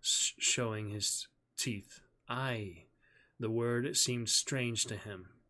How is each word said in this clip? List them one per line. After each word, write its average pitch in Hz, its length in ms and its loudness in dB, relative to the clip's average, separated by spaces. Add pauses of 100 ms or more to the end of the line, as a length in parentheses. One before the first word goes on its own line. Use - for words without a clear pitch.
s-, - 360 2
showing 107 520 0
his - 380 -2 (300)
teeth. - 440 -4 (280)
Aye. 120 560 -4 (540)
The 110 100 -2
word 120 480 2
seemed 120 320 2
strange 120 560 2
to 110 100 -6
him. 95 340 -10 (200)